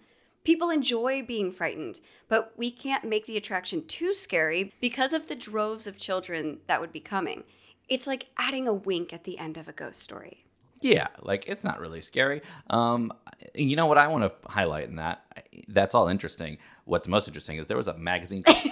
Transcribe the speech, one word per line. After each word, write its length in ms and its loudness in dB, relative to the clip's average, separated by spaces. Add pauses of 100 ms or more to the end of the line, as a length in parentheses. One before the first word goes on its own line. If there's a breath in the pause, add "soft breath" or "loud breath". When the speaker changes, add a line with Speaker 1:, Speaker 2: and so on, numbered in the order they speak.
(440 soft breath)
Speaker 1:
"People 260 4
enjoy 540 0
being 280 -2
frightened, 480 -6 (280 soft breath)
but 300 2
we 140 -2
can't 320 -4
make 220 -2
the 100 -8
attraction 520 -4
too 260 -2
scary 680 2
because 320 0
of 160 -2
the 80 -8
droves 520 -4
of 100 -12
children 680 -4
that 120 2
would 140 -8
be 60 -12
coming." 440 -6 (460 soft breath)
It's 180 -2
like 200 -4 (100)
adding 300 -2
a 60 4
wink 400 -2
at 120 -16
the 140 -10
end 180 -8
of 100 -14
a 60 -16
ghost 260 -6
story. 460 -6 (340)
Speaker 2:
Yeah, 280 4 (140)
like, 260 -2
it's 160 -6
not 160 -2
really 220 -10
scary. 400 0 (280 loud breath)
Um, 440 2 (420)
you 220 2
know 80 4
what 120 8
I 100 10
wanna 260 2 (140)
highlight 420 0
in 80 -10
that? 260 -4 (460)
That's 260 4
all 140 8
interesting. 480 -4 (260 loud breath)
What's 240 0
most 220 4
interesting 280 -10
is 120 -8
there 80 0
was 100 -2
a 100 -4
magazine 460 -4
called 140 10 (140)